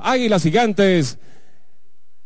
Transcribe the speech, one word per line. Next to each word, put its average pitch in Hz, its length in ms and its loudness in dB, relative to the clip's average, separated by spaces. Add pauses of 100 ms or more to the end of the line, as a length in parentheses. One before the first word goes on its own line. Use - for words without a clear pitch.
Águilas 220 420 2
Gigantes. 185 760 2 (1080)